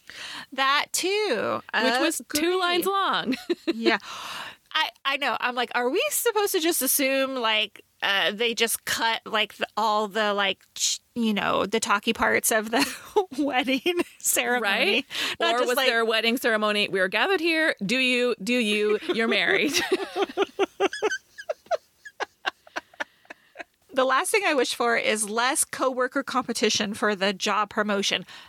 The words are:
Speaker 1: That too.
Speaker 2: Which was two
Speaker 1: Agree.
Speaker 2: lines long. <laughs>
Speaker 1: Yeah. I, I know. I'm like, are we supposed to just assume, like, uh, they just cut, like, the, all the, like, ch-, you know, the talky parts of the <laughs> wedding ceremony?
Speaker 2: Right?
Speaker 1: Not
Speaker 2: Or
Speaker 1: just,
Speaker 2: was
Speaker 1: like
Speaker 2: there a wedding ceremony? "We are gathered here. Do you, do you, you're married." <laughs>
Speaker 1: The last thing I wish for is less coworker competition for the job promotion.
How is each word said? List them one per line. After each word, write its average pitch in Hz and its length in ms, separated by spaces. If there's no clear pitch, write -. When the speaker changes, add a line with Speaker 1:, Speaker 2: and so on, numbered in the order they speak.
Speaker 1:
That 269 420
too. 330 720
Speaker 2:
Which 226 260
was 311 220
two 302 120
Speaker 1:
Agree. 359 100
Speaker 2:
lines 349 300
long. 285 540
<laughs> - 340
Speaker 1:
Yeah. 226 240
I, 311 160
I 277 140
know. 269 220
I'm 247 160
like, 247 180
are 247 160
we 370 200
supposed 427 420
to 370 80
just 330 200
assume, 269 540
like, 220 500
uh, 190 280
they 233 220
just 220 300
cut, 226 420
like, 208 300
the, 220 100
all 214 300
the, 208 260
like, 196 280
ch-, - 240
you 220 180
know, 180 320
the 220 140
talky 220 320
parts 220 400
of 220 180
the 269 160
<laughs> 381 220
wedding 277 600
ceremony? 247 420
Speaker 2:
Right? 247 440
Speaker 1:
Not 339 140
Speaker 2:
Or - 40
Speaker 1:
just, 254 120
Speaker 2:
was 247 60
Speaker 1:
like 262 120
Speaker 2:
there 233 120
a 226 40
wedding 226 320
ceremony? 214 520
"We 190 120
are 185 80
gathered 254 320
here. 320 340
Do 220 140
you, 247 440
do 226 120
you, 208 460
you're 226 160
married." 233 440
<laughs> - 20
Speaker 1:
The 262 120
last 262 260
thing 427 160
I 320 80
wish 254 200
for 233 220
is 214 320
less 240 360
coworker 262 580
competition 226 720
for 208 220
the 196 160
job 202 380
promotion. 202 540